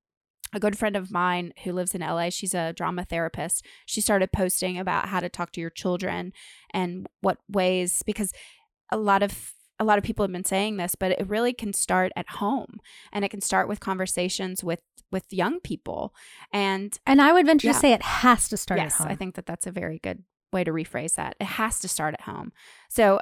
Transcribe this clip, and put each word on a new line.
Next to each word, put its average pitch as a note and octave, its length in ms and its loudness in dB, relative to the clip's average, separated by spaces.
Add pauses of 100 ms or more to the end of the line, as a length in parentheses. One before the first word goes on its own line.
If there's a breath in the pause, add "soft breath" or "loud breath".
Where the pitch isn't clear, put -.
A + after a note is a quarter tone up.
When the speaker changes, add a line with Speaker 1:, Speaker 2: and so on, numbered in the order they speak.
(520)
Speaker 1:
a G#3 80 -4
good G#3 180 2
friend G#3 180 0
of F#3+ 160 -6
mine F3 400 0 (100)
who F3+ 100 -4
lives F3+ 220 -2
in F3 80 -6
L E3 160 -2
A, F3 120 -2
she's - 240 -6
a E3 180 -2
drama F3 320 -4
therapist. E3 600 -4 (220 soft breath)
She - 140 -4
started G3 320 2
posting F#3 460 0
about F#3 300 -2
how F#3+ 120 -2
to E3+ 80 -2
talk - 240 -8
to F3 80 -8
your E3 100 -6
children F3+ 600 -4 (400 soft breath)
and F3+ 360 -4 (120)
what F#3+ 180 0 (100)
ways, F#3 560 0
because G#3 280 -4 (580 soft breath)
a - 60 0
lot G3+ 260 4
of, - 300 -4 (260)
a G#3+ 60 0
lot G#3+ 120 6
of G3+ 80 2
people A3 200 -2
have F#3+ 80 -2
been F3+ 120 -6
saying G#3 320 0
this, F3+ 200 -4
but F#3 160 0
it F#3+ 160 -2
really A#3 240 0
can G#3+ 200 -6
start F#3 440 2
at - 120 -8
home, - 520 -4 (320 soft breath)
and G3+ 120 -2
it G3 60 -2
can G3 100 -10
start F#3+ 280 0
with G#3 120 -4
conversations F#3 840 -4
with, E3+ 160 -4 (320)
with F#3 200 -4
young G3 280 0
people. - 520 -8 (400 soft breath)
And G3 540 -2
Speaker 2:
And C#4 160 8
I D4+ 100 10
would F4 140 8
venture D4 220 6
Speaker 1:
Yeah. C#4+ 40 6
Speaker 2:
to - 60 2
say C#4 140 8
it A3 100 4
has - 460 4
to G#3+ 80 -4
start - 240 0
at E3 60 0
Speaker 1:
Yes, D3 120 -2
Speaker 2:
home. D#3 100 -2
Speaker 1:
I - 60 -4
think F#3 220 -8
that F3 100 -12
that's E3+ 220 -6
a F3+ 40 -10
very E3+ 280 -8
good C3 240 -6 (280)
way F3+ 120 0
to D#3+ 80 -2
rephrase D#3+ 420 -4
that. - 260 -4
It G3+ 60 -4
has A3 320 -2
to F#3+ 100 -8
start D#3 260 -2
at - 80 -12
home. - 300 -10 (360 soft breath)
So, G3+ 340 6